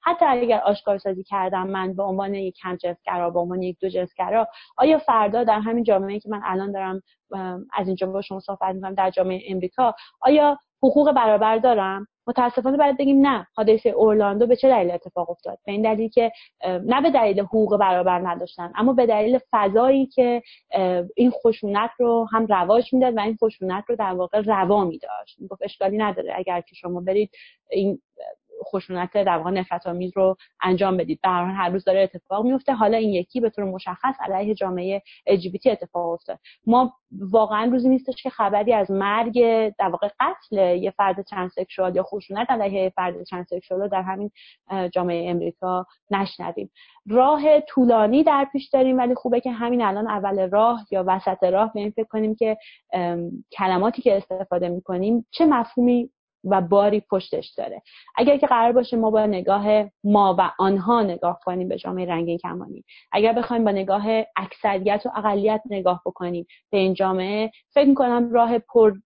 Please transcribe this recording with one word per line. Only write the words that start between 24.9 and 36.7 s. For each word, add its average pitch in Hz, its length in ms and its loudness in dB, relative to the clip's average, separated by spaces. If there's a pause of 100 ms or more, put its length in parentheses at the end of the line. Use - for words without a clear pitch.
می‌گفت 190 220 -14
اشکالی 196 340 -4
نداره 208 400 -4
اگر 185 240 -6
که - 140 -20
شما 175 260 -8
برید 196 300 -2 (400)
این 196 280 -2 (720)
خشونت 185 400 -6
در 190 240 0
واقع 165 140 -4
نفرت 185 360 -6
آمیز 180 300 -6
رو 190 200 2 (260)
انجام 185 340 2
بدید. 160 260 -4
به 190 60 0
هر 180 160 0
حال 190 100 -4
هر 190 140 -2
روز 185 160 -4
داره 190 160 2
اتفاق 190 440 -2
میفته. 262 280 0
حالا 220 240 2
این 220 140 0
یکی 185 300 -4
به 226 100 0
طور 208 140 -8
مشخص 190 560 -6
علیه 196 340 -4
جامعهٔ 190 480 -4 (240)
ال 208 100 4
جی 180 120 -4
بی 185 100 -10
تی 254 120 2
اتفاق 175 380 -6
افتاد. - 300 -10 (280)
ما 240 260 2 (280)